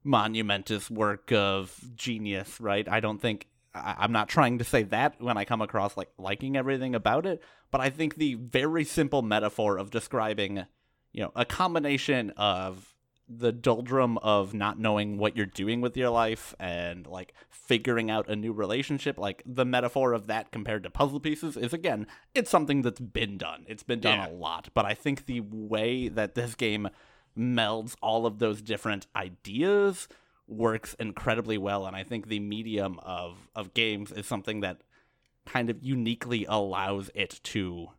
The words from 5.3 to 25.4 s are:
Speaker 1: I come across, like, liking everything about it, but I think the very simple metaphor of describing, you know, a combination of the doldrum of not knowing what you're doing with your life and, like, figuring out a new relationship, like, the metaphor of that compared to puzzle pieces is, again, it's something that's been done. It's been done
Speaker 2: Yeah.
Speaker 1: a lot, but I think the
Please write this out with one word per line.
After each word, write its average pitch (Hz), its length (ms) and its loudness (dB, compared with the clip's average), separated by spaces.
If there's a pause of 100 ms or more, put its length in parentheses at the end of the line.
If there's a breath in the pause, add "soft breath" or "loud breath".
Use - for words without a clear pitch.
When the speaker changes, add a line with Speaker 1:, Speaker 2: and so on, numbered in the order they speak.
Speaker 1:
I 101 60 0
come 110 180 0
across, 101 360 0
like, 92 200 -8
liking 101 380 -4
everything 131 400 0
about 113 300 2
it, 185 180 -2 (260 loud breath)
but 131 120 0
I 135 80 2
think 151 260 -2
the 147 200 2
very 139 500 0
simple 147 360 2
metaphor 107 560 2
of 101 140 -6
describing, 104 760 -2 (460)
you - 120 -6
know, - 120 -4
a 120 80 2
combination 143 960 0
of 95 580 0 (320)
the 117 240 2
doldrum 120 680 2
of 104 340 4
not 104 260 0
knowing 104 380 2
what 104 180 2
you're 107 100 2
doing 107 360 -2
with 123 160 0
your 127 140 4
life 113 500 2
and, 87 440 -6
like, 92 280 -12 (160 loud breath)
figuring 117 600 0
out 110 200 0
a 107 80 0
new 110 160 -4
relationship, 131 680 -2
like, 98 260 -4
the 127 200 0
metaphor 123 480 2
of 104 140 -2
that 110 220 -2
compared 107 340 -4
to 90 60 -12
puzzle 139 300 2
pieces 151 380 -4
is, 120 160 -2
again, 143 340 -2 (260 loud breath)
it's 247 160 2
something 147 340 4
that's 120 180 -2
been 101 360 -4
done. 80 300 -10
It's 107 160 -12
been 120 160 -2
done - 180 4
Speaker 2:
Yeah. 95 120 -4
Speaker 1:
a 82 40 -10
lot, 82 400 -6
but 107 120 4
I 104 80 0
think 139 320 -2
the 120 160 -4